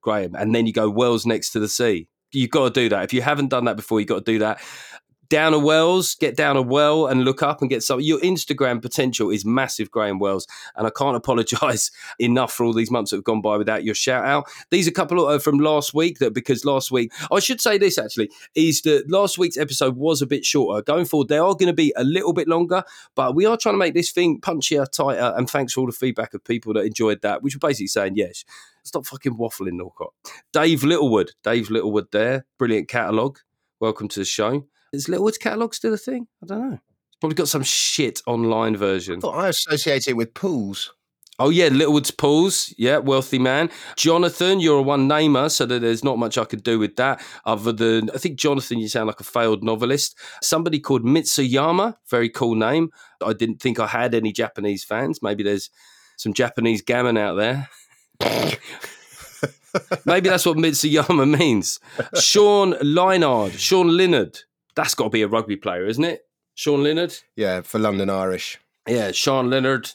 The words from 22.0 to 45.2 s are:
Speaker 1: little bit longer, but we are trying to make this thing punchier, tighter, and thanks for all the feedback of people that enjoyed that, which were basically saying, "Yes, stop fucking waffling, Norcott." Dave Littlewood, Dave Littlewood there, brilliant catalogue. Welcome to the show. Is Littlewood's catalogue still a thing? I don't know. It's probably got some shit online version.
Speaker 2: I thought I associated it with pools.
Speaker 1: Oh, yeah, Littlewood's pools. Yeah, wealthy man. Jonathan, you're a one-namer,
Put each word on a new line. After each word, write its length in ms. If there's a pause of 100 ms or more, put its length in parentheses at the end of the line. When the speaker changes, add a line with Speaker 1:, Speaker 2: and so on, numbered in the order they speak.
Speaker 1:
little 300
bit 120
longer, 380 (300)
but 200
we 120
are 100
trying 180
to 40
make 160
this 180
thing 280
punchier, 500
tighter, 460
and 120
thanks 240
for 80
all 60
the 60
feedback 420
of 100
people 300
that 100
enjoyed 380
that, 200
which 140
were 100
basically 220
saying, 260
"Yes, 300 (400)
stop 220
fucking 320
waffling, 400
Norcott." 340 (400)
Dave 320
Littlewood, 480 (100)
Dave 280
Littlewood 420
there, 320 (140)
brilliant 300
catalogue. 500 (420)
Welcome 280
to 120
the 60
show. 400 (260)
Is 160
Littlewood's 300
catalogue 360
still 180
a 40
thing? 320 (120)
I 60
don't 240
know. 80 (300)
It's 100
probably 160
got 140
some 160
shit 640
online 480
version. 400
Speaker 2:
I 60
thought 160
I 100
associated 640
it 60
with 180
pools. 580 (480)
Speaker 1:
Oh, 100
yeah, 160
Littlewood's 460
pools. 680
Yeah, 200
wealthy 420
man. 300 (260)
Jonathan, 640
you're 180
a 40
one-namer, 640